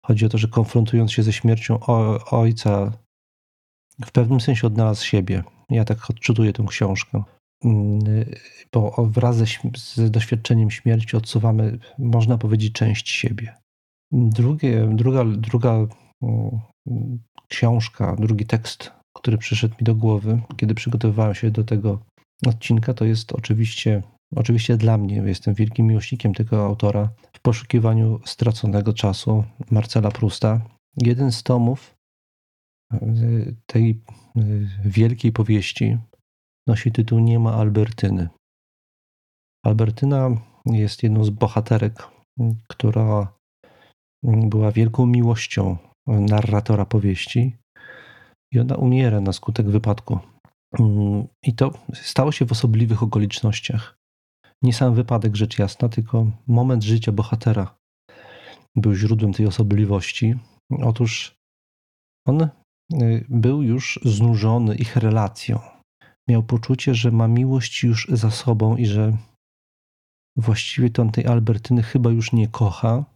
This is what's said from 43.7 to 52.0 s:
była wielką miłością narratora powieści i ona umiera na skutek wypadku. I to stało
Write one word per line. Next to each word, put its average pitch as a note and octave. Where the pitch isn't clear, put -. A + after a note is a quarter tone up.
była G#2+
wielką A2+
miłością A#2
narratora G#2
powieści A2+
i A#2+
ona B2
umiera B2
na G2
skutek A2
wypadku. G#2
I A#2
to C3+
stało -